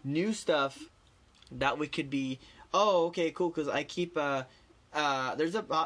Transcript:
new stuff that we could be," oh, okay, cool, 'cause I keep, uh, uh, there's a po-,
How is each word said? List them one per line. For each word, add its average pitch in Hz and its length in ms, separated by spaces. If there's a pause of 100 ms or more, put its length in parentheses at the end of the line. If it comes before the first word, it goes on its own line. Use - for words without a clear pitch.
new 165 280
stuff 143 460 (760)
that 135 260
we 151 100
could 147 220
be," 135 280 (360)
oh, 185 320
okay, 170 240
cool, 175 200
'cause 147 180
I 139 160
keep, 175 320
uh, 139 280 (500)
uh, 135 400
there's 160 200
a 220 80
po-, - 120 (120)